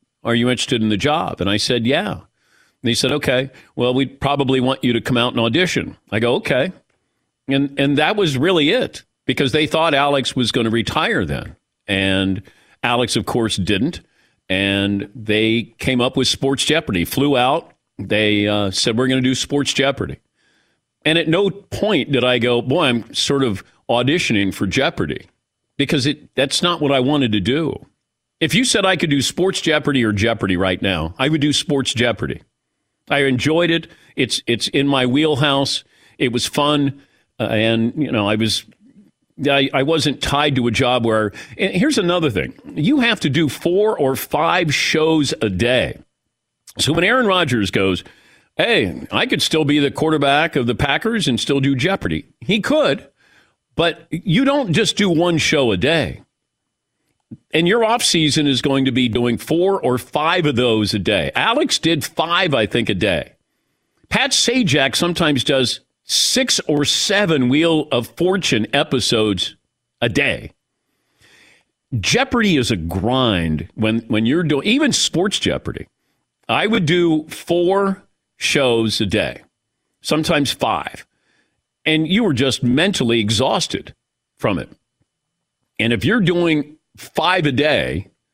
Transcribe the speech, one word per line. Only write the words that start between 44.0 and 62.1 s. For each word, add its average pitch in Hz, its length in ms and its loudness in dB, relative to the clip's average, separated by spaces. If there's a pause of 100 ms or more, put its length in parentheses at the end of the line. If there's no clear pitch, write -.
five 165 580 0
shows 156 680 2
a 113 80 0
day. 101 500 0 (800)
So 107 140 0
when 165 100 2
Aaron 233 240 2
Rodgers 135 440 0
goes, 95 340 0 (520)
"Hey, 139 540 0
I - 160 0
could - 160 -2
still 156 220 0
be 147 140 2
the 143 120 2
quarterback 151 640 0
of 127 120 0
the 117 80 0
Packers 160 520 -2
and 120 140 0
still 139 200 0
do 139 140 2
Jeopardy," 123 520 -2 (140)
he 202 200 -2
could, 254 480 0 (640)
but 165 360 -2
you 180 340 0
don't 277 300 0
just 226 220 0
do 202 120 0
one 170 300 2
show 135 340 2
a 95 40 0
day. 113 460 -2 (1300)
And 160 140 2
your 226 160 2
off 220 220 0
season 156 420 2
is 131 140 2
going 135 240 0
to 131 80 0
be 123 160 2
doing 120 300 0
four 185 420 0
or 127 160 0
five 160 480 -2
of 147 100 2
those 110 380 2
a 110 60 0
day. 90 360 0
Alex 233 440 0
did 160 260 0
five, 170 500 -2